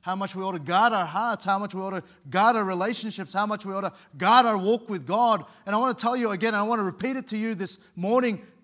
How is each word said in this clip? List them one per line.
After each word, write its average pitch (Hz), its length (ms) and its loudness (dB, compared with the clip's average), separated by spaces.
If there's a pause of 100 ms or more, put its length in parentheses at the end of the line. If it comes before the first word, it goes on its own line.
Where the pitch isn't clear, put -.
how 180 120 -4
much 190 220 -6
we 190 60 -6
ought 190 100 -4
to 175 60 -6
guard 180 340 2
our 185 140 0
hearts, 202 400 -4
how 196 120 2
much 202 160 -8
we 190 60 -8
ought 190 100 -6
to 185 120 -6 (260)
guard 214 260 4
our 220 100 0
relationships, 190 680 -4
how 208 140 0
much 208 180 -4
we 190 80 -8
ought 196 80 -4
to 196 120 -4 (260)
guard 226 260 8
our 214 140 2
walk 214 300 0
with 175 180 -6
God. 208 380 2 (220)
And 196 80 0
I 214 40 2
wanna 247 160 2
tell 240 220 -2
you 233 140 0
again, 214 240 0
I 202 80 0
wanna 220 220 0
repeat 247 320 -4
it 262 120 -8
to 214 80 -6
you 220 180 -2
this 180 240 -8 (180)
morning, 214 440 0 (240)